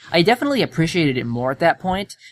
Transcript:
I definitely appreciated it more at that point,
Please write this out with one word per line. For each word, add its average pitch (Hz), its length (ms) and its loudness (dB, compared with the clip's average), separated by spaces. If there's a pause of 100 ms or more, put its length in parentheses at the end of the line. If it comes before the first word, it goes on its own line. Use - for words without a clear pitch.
(120)
I 165 100 4
definitely 247 400 2
appreciated 160 540 0
it 120 80 -4
more 120 260 -4
at 139 100 -6
that 170 200 2
point, 185 360 -6 (140)